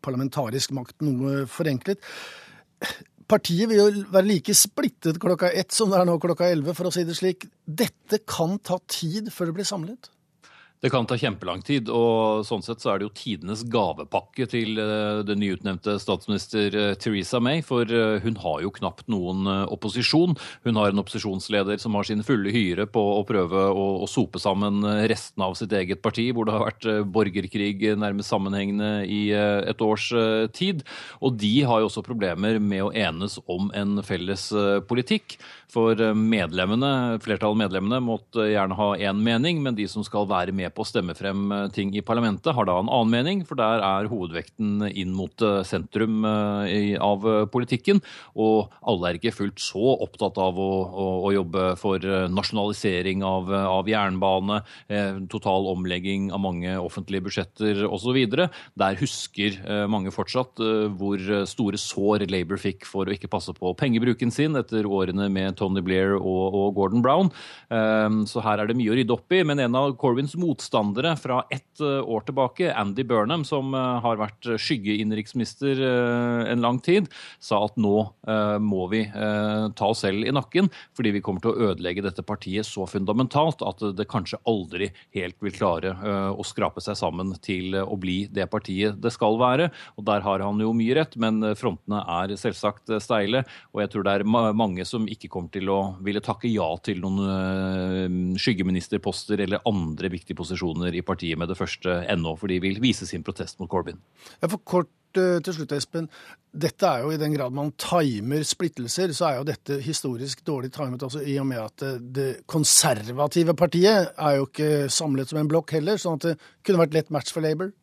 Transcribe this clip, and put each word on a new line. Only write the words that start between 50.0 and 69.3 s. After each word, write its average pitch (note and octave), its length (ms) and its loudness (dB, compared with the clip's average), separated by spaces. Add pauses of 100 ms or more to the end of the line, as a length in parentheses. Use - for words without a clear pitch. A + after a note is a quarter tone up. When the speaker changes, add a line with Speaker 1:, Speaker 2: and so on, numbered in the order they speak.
Speaker 2:
opptatt G2 360 -4
av F#2 160 2
å, F#2+ 320 0
å, F#2 380 -2
å G2+ 80 4
jobbe F#2 460 2
for, G2 180 0
eh, F#2 320 0
nasjonalisering G2 960 0
av, F#2+ 300 0
eh, G2 120 2
av F#2+ 220 2
jernbane, G2 760 2 (260)
eh, G#2 240 -2 (160)
total G2 380 0 (100)
omlegging F#2 560 -2
av G2 80 -2
mange F#2 360 -2
offentlige F#2 460 -6
budsjetter G2+ 600 -2
og F#2 160 -2
så B2 140 -2
videre. C3+ 360 2 (260)
Der G2 200 2
husker, G2+ 680 -4
eh, G#2 220 -2
mange G2 260 -2
fortsatt, B2 480 -4
eh, A2 280 2
hvor G2 300 -2 (280)
store G2+ 300 -2
sår G2+ 540 0
Labour F#2 260 -2
fikk F#2+ 280 -4
for G2 220 -4
å F#2+ 60 -2
ikke F#2+ 180 -6
passe F#2 240 -4
på F2+ 220 -2
pengebruken A#2+ 560 2
sin D3+ 240 2
etter A2 280 0
årene G2 460 0
med F#2+ 260 0
Tony F#2+ 240 0
Blair F#2 360 2
og, F#2 380 0
og G2 200 2
Gordon G2+ 280 2
Brown. D#3+ 280 4 (400)
Eh, A2 400 2 (160)
så A2 160 -4
her G#2+ 160 2
er G#2 80 0
det A#2 100 0
mye A2+ 140 2
å A#2 60 4
rydde B2 140 2
opp A#2+ 220 0